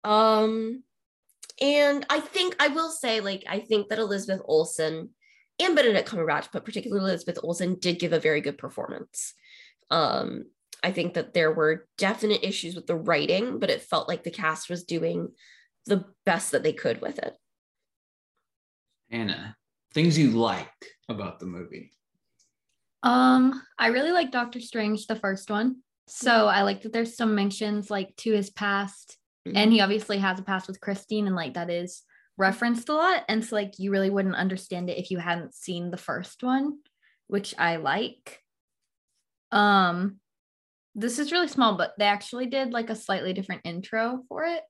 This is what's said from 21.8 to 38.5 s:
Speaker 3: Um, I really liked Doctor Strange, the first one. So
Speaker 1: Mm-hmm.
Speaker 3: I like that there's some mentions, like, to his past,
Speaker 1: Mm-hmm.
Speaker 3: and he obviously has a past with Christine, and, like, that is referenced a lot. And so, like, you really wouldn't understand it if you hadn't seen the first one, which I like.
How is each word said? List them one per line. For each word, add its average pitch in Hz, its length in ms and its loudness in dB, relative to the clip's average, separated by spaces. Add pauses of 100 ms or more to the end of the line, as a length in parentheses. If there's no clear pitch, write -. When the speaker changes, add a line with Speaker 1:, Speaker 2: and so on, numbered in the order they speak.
Speaker 3:
Um, 254 580 6 (180)
I 233 100 2
really 277 240 2
liked 330 200 2
Doctor 240 280 -4
Strange, 214 480 -4
the 220 80 -2
first 196 340 -4
one. 233 280 0 (280)
So - 240 -2
Speaker 1:
Mm-hmm. 214 260 6
Speaker 3:
I 202 60 4
like 196 200 0
that 220 100 -10
there's 226 240 -2
some 220 180 2
mentions, 208 560 -2
like, 196 280 -4
to 226 140 0
his 202 180 0
past, 202 680 -4 (300)
Speaker 1:
Mm-hmm. 180 100 -2
Speaker 3:
and 214 160 8
he 220 80 8
obviously 202 380 2
has 190 200 0
a 190 40 -10
past 190 240 -4
with 190 140 -12
Christine, 208 460 -4
and, 190 100 0
like, 160 180 -6
that 170 160 -6
is 175 320 -6 (340)
referenced 233 520 2
a 302 60 0
lot. 339 340 2
And 220 160 0
so, 226 100 -8
like, 202 240 -2
you 196 120 -2
really 196 200 2
wouldn't 196 240 0
understand 180 560 -4
it - 80 -6
if 185 120 -8
you 185 80 -2
hadn't 170 360 -4
seen 175 360 -8
the 180 60 -8
first - 460 -8
one, 269 360 -2 (500)
which 196 280 -4
I 170 200 0
like. 160 640 -6 (1120)